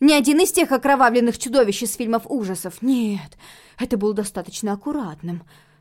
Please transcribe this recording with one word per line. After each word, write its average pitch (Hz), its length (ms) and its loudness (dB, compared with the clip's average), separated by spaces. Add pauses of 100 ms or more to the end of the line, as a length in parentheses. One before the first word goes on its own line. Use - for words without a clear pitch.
Не 294 140 6
один 285 260 4
из 381 100 4
тех 330 220 0
окровавленных 247 640 2
чудовищ 233 460 0
из 226 100 -6
фильмов 226 320 -4
ужасов. 190 560 -8
Нет, 214 560 -2 (400)
это 247 180 -2
был 208 160 -2
достаточно 202 600 -6
аккуратным, 175 720 -8 (360)